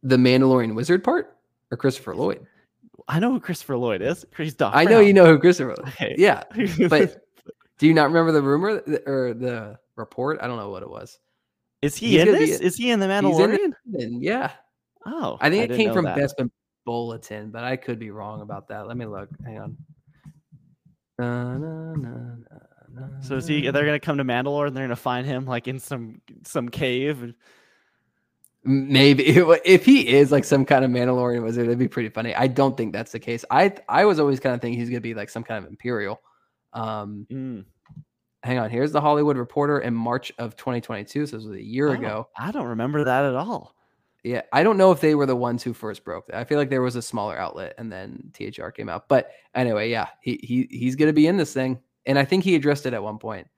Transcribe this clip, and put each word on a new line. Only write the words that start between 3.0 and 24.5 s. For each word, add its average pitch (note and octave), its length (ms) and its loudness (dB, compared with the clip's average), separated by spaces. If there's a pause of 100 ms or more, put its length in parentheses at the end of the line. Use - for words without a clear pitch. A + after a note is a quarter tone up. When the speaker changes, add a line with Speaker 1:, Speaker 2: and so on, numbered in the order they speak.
Speaker 2:
I D#3 100 -2
know A#3 140 0
who B3 80 -4
Christopher - 360 -8
Lloyd A#2 260 -2
is. D3 220 -4 (120)
He's D3+ 180 -6
Doc G#2+ 200 -2
Speaker 1:
I D3+ 100 6
know G3 140 4
Speaker 2:
Brown. G#3 80 10
Speaker 1:
you G3+ 60 8
know F#3 140 10
who D#3+ 120 10
Christopher D#3 380 4
Lloyd - 120 -12
is. C3+ 60 -14
Speaker 2:
Okay. - 240 -6
Speaker 1:
Yeah. - 260 4 (100)
Speaker 2:
<laughs> F3 340 0
Speaker 1:
But D#3 360 2 (540)
do C#3+ 80 4
you D#3+ 80 8
not D#3 140 6
remember E3 240 2
the D3+ 100 4
rumor E3 380 0
th-, D3 260 -6
or C3 280 -2
the A#2 440 -8 (180)
report? B2 440 -6
I - 60 -8
don't B2 100 -8
know G2+ 140 -10
what F#2+ 120 -12
it - 80 -16
was. - 280 -18 (640)
Speaker 2:
Is D3 140 -2
he A3+ 160 -4
Speaker 1:
He's D#3+ 80 6
Speaker 2:
in F3+ 60 6
Speaker 1:
gonna G#3+ 120 6
be A4+ 140 4
Speaker 2:
this? - 80 -2
Speaker 1:
a - 40 -8
Speaker 2:
Is F3 120 0
he A#3+ 140 -2
in A3+ 100 2
The F#3+ 60 0 (120)
Speaker 1:
He's F#3+ 200 2
in G#3 140 4
Speaker 2:
Mandalorian? F#4 200 0 (200)
Speaker 1:
it. B2 180 -6 (100)
Yeah. G#3+ 320 -4 (520)
Speaker 2:
Oh, A3+ 360 -8
Speaker 1:
I D3+ 100 2
think G3+ 120 0
Speaker 2:
I - 20 0
Speaker 1:
it A#3 40 -6
Speaker 2:
didn't A#3+ 100 -4
Speaker 1:
came A3 100 2
Speaker 2:
know - 60 -4
Speaker 1:
from F3+ 100 0
Speaker 2:
that. - 140 -2
Speaker 1:
Bespin C#3 320 -4 (360)
Bulletin, A2+ 640 -10
but A#2 140 -12
I C3 120 -4
could B2 220 -10
be A2 120 -14
wrong G#2+ 300 -14
about G#2 280 -16
that. G#2 200 -14
Let A#2+ 80 -12
me A#2+ 100 -10
look. G2+ 240 -14 (140)
Hang A2 140 -16
on. G#2+ 180 -14 (1400)
Na, B2 400 -6
na, D#3+ 360 -12
na, C3+ 140 -8 (840)
na, C3 120 -16 (140)
Speaker 2:
So C3+ 160 -8
is C3 100 -6
he, D3+ 160 -2
Speaker 1:
na. B2+ 80 0
Speaker 2:
they're C#3+ 140 0
gonna D3 160 0
come D3 180 -4
to C#3 60 -2
Mandalore C#3 420 -2